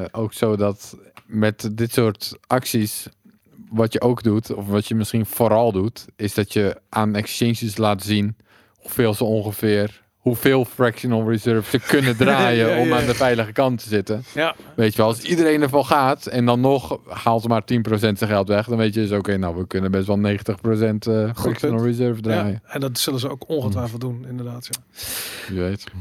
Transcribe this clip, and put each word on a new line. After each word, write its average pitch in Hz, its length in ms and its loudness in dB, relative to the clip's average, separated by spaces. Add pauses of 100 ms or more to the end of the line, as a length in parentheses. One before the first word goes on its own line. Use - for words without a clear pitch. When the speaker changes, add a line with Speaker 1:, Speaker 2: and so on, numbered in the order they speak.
(120)
Speaker 1:
ook 110 220 -6
zo 110 220 2
dat 101 420 -2 (280)
met 107 460 0
dit 113 220 -4
soort - 440 0 (100)
acties... 123 600 0 (640)
wat 113 240 0
je - 80 -2
ook 120 220 2
doet, 107 300 0
of 101 140 -8
wat 101 200 0
je 113 80 -2
misschien 110 300 0
vooral 113 460 4
doet... 98 340 -2 (100)
is 104 180 -4
dat 104 200 0
je 101 360 0
aan 107 260 0
exchanges 113 600 -2
laat 104 260 2
zien 104 320 0 (420)
hoeveel 113 360 0
ze 120 100 -2
ongeveer, 104 800 0 (160)
hoeveel 131 480 2
fractional 117 640 0
reserve 113 400 0
ze 127 180 0
kunnen 131 320 2
Speaker 2:
<laughs> 131 40 4
Speaker 1:
draaien 120 440 4
Speaker 2:
Ja, - 80 2
ja, 120 60 2
Speaker 1:
om 123 60 2
Speaker 2:
ja. 123 120 2
Speaker 1:
aan 120 60 0
de 120 100 0
veilige 117 360 0
kant 127 320 0
te 110 60 -14
zitten. 107 340 -2 (100)
Speaker 2:
Ja. 156 220 -2 (200)
Speaker 1:
Weet 110 160 4
je - 60 -6
wel, 110 100 6
als 113 140 0
iedereen 160 400 2
ervan 139 240 2
gaat 143 400 2
en 123 200 0
dan 120 140 4
nog 135 480 0
haalt 113 400 0
maar 113 180 2
tien 120 160 0
procent 107 360 2
zijn 107 120 -2
geld 98 180 2
weg, 104 200 2
dan 117 100 -2
weet 110 160 2
je 113 140 -2
dus, 101 100 -2
oké, 98 200 -2
nou, 87 180 -2
we 90 120 -4
kunnen 95 240 -2
best 95 160 0
wel 101 120 2
negentig 104 420 -2
procent, 110 460 0
eh, 110 180 2
Speaker 2:
Goed 117 140 -6
Speaker 1:
fractional 120 440 0
Speaker 2:
punt. 120 40 2 (100)
Speaker 1:
reserve 120 240 0
draaien. 107 440 -2
Speaker 2:
Ja, - 80 -18
en 147 60 -6
dat 135 200 -6
zullen 135 200 -2
ze 135 100 -6
ook 135 200 -12
ongetwijfeld 117 520 -4
doen, 123 280 -8
inderdaad, 123 420 -10
ja. - 300 -14 (520)
Speaker 1:
Wie 92 80 -2
weet. 95 220 -4 (180)